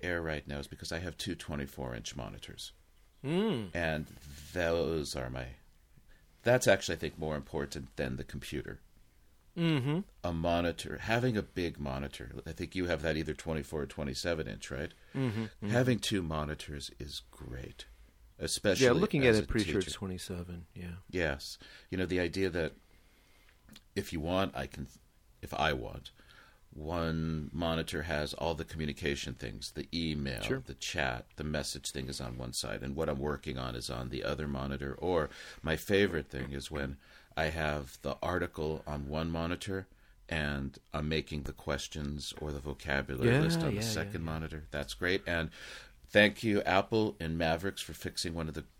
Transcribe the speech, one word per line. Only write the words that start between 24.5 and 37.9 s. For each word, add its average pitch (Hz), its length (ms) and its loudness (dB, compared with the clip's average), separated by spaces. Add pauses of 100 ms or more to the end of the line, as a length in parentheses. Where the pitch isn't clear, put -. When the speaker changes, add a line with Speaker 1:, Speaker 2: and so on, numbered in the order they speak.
Speaker 1:
I 65 120 -4
can, 67 200 -8 (540)
if - 120 -10
I 76 180 4
want, 58 400 -4 (640)
one 80 800 0
monitor 82 500 0
has 76 300 0
all 82 220 0
the 76 100 -6
communication 73 720 -2
things, 53 380 -8
the 71 200 -8
email, 73 480 -2
Speaker 2:
Sure. 131 240 -2
Speaker 1:
the - 80 -10
chat, 64 540 -2 (100)
the 76 80 -4
message 76 460 -4
thing 65 180 -4
is 67 100 -6
on 62 180 -6
one 64 140 -6
side, 55 320 -4
and 67 100 -4
what 76 140 0
I'm 71 120 0
working 71 380 -2
on 64 160 -4
is 60 160 -6
on 62 200 -4
the 62 160 -4
other 73 240 -2
monitor. 69 500 -2
Or 80 300 2 (340)
my 80 140 2
favorite 95 500 4
thing 65 240 -6
is 69 180 -6
when 69 280 -4 (400)
I 80 80 2
have 76 560 -2